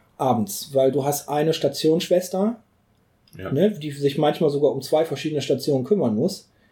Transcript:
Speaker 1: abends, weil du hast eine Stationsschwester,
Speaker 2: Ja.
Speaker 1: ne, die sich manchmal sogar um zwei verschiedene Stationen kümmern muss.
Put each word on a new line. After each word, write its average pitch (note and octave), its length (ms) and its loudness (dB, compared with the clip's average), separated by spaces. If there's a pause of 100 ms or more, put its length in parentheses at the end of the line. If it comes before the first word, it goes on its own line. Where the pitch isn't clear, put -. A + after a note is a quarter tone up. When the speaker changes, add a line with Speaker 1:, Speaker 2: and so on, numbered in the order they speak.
(160)
Speaker 1:
abends, B2 580 -2
weil C3+ 180 4
du C3+ 120 -2
hast C#3+ 240 -4
eine D3+ 240 0
Stationsschwester, F3+ 1080 0 (760)
Speaker 2:
Ja. F#2+ 160 -8
Speaker 1:
ne, E3+ 200 4
die D3+ 180 -10
sich C#3 280 -2
manchmal D3+ 320 2
sogar C#3+ 220 2
um C3+ 100 -6
zwei D#3+ 220 2
verschiedene D3+ 380 -4
Stationen C3 420 0
kümmern C3 300 0
muss. D#3 360 -2 (220)